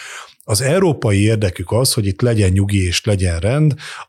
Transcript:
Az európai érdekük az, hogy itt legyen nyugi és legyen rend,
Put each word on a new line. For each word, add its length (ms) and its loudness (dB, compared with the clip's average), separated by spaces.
Az 180 -4
európai 600 2
érdekük 500 0
az, 220 0
hogy 120 -2
itt 160 -4
legyen 300 4
nyugi 340 2
és 180 -2
legyen 360 0
rend, 340 2